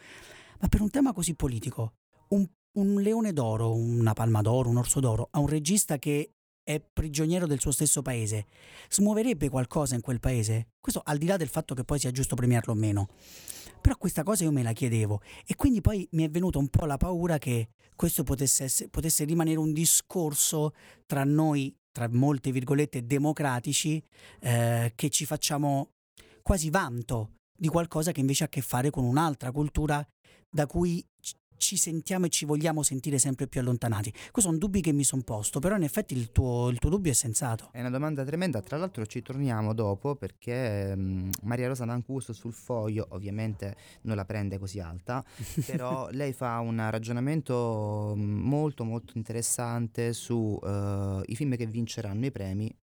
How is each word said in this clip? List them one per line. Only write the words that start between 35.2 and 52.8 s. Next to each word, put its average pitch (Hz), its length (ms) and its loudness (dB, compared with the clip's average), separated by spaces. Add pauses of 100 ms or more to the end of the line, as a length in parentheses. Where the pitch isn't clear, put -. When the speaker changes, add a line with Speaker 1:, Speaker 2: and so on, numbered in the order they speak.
Speaker 1:
posto, 107 360 -4
però 185 160 0
in 190 80 0
effetti 175 300 -2
il 123 180 -4
tuo, 123 380 2
il 120 100 -2
tuo 151 100 0
dubbio 175 220 0
è 120 40 2
sensato. 113 560 -2
Speaker 2:
È 123 80 -12
una 123 100 -4
domanda 135 340 -2
tremenda, 147 380 -2
tra 139 160 -6
l'altro 165 280 -6
ci 120 160 -8
torniamo 117 520 -2
dopo 110 420 -2
perché, 104 800 -4
mm, 95 340 -2 (140)
Maria 120 240 -2
Rosa 127 180 -4
Mancuso 120 480 -6
sul 113 200 -10
Foglio 110 580 -4
ovviamente 101 640 -6 (260)
non 113 140 -4
la 95 100 -4
prende 98 320 -4
così 95 220 -8
alta, 90 440 -8 (140)
Speaker 1:
<laughs> 120 280 -4
Speaker 2:
però 127 460 -6
lei 135 220 -4
fa 117 260 -4
un 113 300 -2
ragionamento, 113 1300 -2
mm, 104 320 0
molto, 143 360 0
molto 113 320 -6
interessante 117 1000 -2
su, 110 500 -2
eh, 98 600 -2
i 110 100 -8
film 135 200 -2
che 117 100 -4
vinceranno 110 600 -4
i 139 60 -2
premi 98 420 -4 (120)